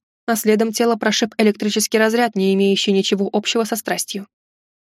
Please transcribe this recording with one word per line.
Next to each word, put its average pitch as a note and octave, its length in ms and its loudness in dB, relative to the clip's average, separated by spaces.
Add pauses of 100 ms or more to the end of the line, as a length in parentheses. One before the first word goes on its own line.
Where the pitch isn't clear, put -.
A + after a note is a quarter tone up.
(260)
а A3+ 100 0
следом G#3+ 340 2
тело A#3 260 0
прошиб G#3+ 420 -2
электрический G#3+ 600 0
разряд, A3+ 380 0
не F#3+ 160 2
имеющий G3 400 2
ничего G3 400 0
общего A3+ 320 -2
со A3+ 120 -6
страстью. G3 500 -6 (540)